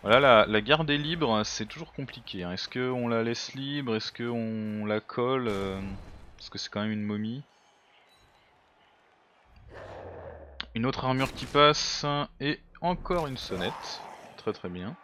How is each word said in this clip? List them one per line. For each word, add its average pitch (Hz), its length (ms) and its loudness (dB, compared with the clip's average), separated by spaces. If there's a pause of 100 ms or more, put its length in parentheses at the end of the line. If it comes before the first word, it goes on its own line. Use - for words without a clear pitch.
Voilà, 110 180 8
la, 120 240 10
la 107 160 4
garde 147 300 2
est 147 80 4
libre, 147 460 2
c'est - 200 -6
toujours 156 300 -12
compliqué, 117 500 -10
hein. 87 80 -4
Est-ce - 160 -6
qu'on 127 400 -2
la 117 140 2
laisse 117 320 -4
libre ? 135 420 -2
Est-ce - 160 -4
qu'on 110 720 -4
la 107 160 0
colle, 123 480 0
euh, 98 320 -2 (560)
parce - 140 -16
que - 80 -10
c'est - 100 -8
quand 104 140 -4
même 110 100 -2
une 107 140 -2
momie. 110 360 -4 (3250)
Une 113 100 -2
autre 135 220 0
armure 131 260 2
qui - 140 -10
passe, - 580 6 (340)
et 143 220 0 (220)
encore 175 460 -2
une 131 100 -6
sonnette. - 640 -6 (340)
Très, - 160 -4
très - 160 -8
bien. 90 360 -8